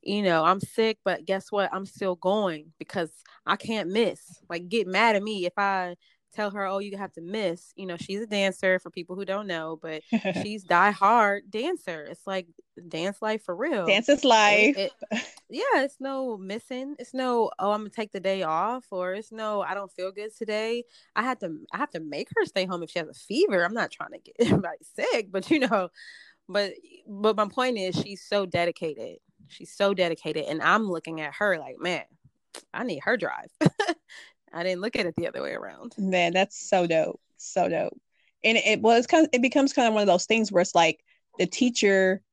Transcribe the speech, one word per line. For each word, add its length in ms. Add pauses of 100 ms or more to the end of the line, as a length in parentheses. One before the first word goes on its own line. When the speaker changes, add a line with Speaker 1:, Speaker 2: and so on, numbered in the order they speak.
Speaker 1:
you 200
know, 220
I'm 160
sick, 440
but 220
guess 260
what? 200
I'm 140
still 300
going 640
because 340 (340)
I 100
can't 340
miss." 580
Like, 200
get 180
mad 300
at 60
me 240
if 120
I 380 (380)
tell 180
her, 140
"Oh, 120
you 180
have 180
to 60
miss." 560
You 100
know, 120
she's 240
a 40
dancer, 520
for 120
people 260
who 100
don't 200
know, 360
but 280
Speaker 2:
<laughs> 320
Speaker 1:
she's 220
diehard 880
dancer. 600
It's 160
like, 200 (420)
dance 340
life 220
for 120
real. 300
Speaker 2:
Dance 220
is 160
Speaker 1:
It, 40
Speaker 2:
life. 480
Speaker 1:
it, 160 (560)
yeah, 360
it's 160
no 360
missing. 640
It's 160
no, 440
"Oh, 140
I'm 80
gonna 100
take 220
the 80
day 220
off," 480
or 240
it's 180
no, 300
"I 120
don't 180
feel 200
good 240
today." 480 (300)
I 80
had 180
to, 180 (140)
I 60
have 120
to 100
make 360
her 80
stay 220
home 160
if 80
she 80
has 100
a 60
fever. 500
I'm 100
not 180
trying 200
to 60
get 200
<laughs> 20
anybody 420
sick, 500
but, 180
you 100
know, 280 (600)
but, 240 (360)
but 280
my 120
point 300
is 180
she's 260
so 240
dedicated. 720 (300)
She's 240
so 220
dedicated. 520
And 160
I'm 280
looking 300
at 160
her 220
like, 200
"Man, 260 (720)
I 100
need 200
her 120
drive." 340 (100)
<laughs> 920
I 100
didn't 180
look 160
at 100
it 100
the 120
other 140
way 120
around. 440
Speaker 2:
Man, 340
that's 360
so 180
dope. 340 (160)
So 320
dope. 300 (460)
And 140
it, 220
well, 160
it's 100
kind 180
of, 80
it 100
becomes 300
kind 160
of 60
one 80
of 40
those 200
things 260
where 100
it's 120
like 260 (380)
the 80
teacher 760 (100)